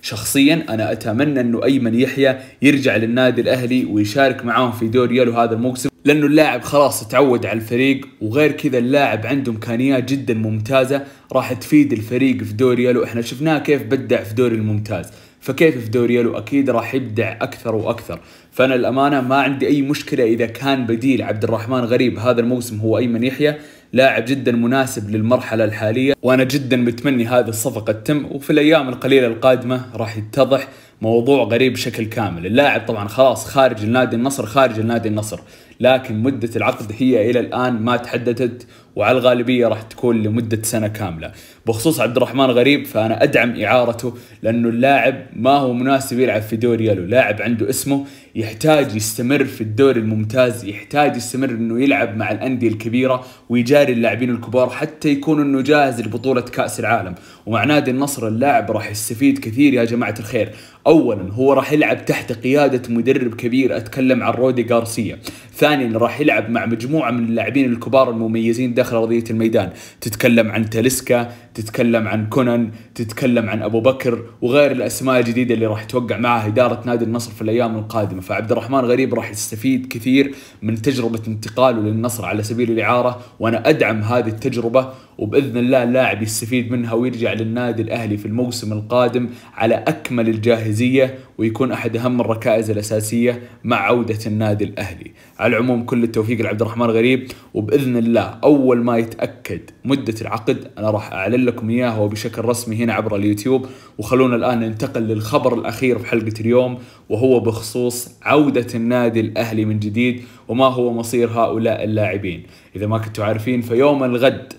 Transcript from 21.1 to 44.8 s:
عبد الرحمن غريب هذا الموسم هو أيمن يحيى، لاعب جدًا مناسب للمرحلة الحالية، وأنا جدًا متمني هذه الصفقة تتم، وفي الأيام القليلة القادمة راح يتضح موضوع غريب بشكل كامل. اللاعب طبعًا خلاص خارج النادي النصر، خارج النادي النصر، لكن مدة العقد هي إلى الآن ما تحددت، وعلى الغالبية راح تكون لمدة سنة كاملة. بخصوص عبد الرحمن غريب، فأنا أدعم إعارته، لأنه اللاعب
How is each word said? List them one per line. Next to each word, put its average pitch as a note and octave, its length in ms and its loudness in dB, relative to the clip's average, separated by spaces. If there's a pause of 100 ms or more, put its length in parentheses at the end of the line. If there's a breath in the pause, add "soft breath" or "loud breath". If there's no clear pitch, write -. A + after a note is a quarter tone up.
عبد G#2+ 220 -4
الرحمن A2+ 360 -2
غريب A#2+ 380 0
هذا A#2 220 2
الموسم A#2 380 -2
هو A2 200 2
أيمن A#2 260 0
يحيى، D3 300 0 (380 loud breath)
لاعب A#2 320 4
جدًا B2+ 280 0
مناسب A#2+ 580 0
للمرحلة A2 540 0
الحالية، A2 580 0
وأنا B2+ 220 4
جدًا B2+ 320 0
متمني A#2+ 500 0
هذه B2 220 2
الصفقة A2+ 440 -4
تتم، C#3 380 -2
وفي C#3 200 -8
الأيام D3+ 380 4
القليلة B2+ 380 4
القادمة B2 680 2
راح A2 220 -6
يتضح C3 520 0 (340 loud breath)
موضوع A#2+ 420 4
غريب A#2+ 280 2
بشكل A2+ 320 -6
كامل. F#2 420 -6
اللاعب A#2 340 2
طبعًا G#2 280 -6
خلاص C3 380 2
خارج B2 360 2
النادي A#2+ 340 2
النصر، B2 300 -2
خارج A#2 320 0
النادي A2+ 300 -2
النصر، G#2+ 320 -4 (400 loud breath)
لكن A#2 420 2
مدة A#2+ 340 -2
العقد G#2+ 420 -4
هي B2+ 320 4
إلى B2 100 2
الآن A#2+ 420 -2
ما A#2+ 140 0
تحددت، A#2+ 720 -4 (300 loud breath)
وعلى A2+ 220 2
الغالبية B2 480 4
راح G#2+ 160 0
تكون A2+ 400 0
لمدة G#2+ 400 -2
سنة G#2+ 260 -2
كاملة. E2+ 440 -8 (340 loud breath)
بخصوص A2+ 340 0
عبد A#2+ 160 0
الرحمن C3+ 280 2
غريب، B2+ 420 4
فأنا A2 360 0
أدعم A#2+ 380 2
إعارته، A#2 540 0 (280 loud breath)
لأنه A#2 260 0
اللاعب B2+ 640 2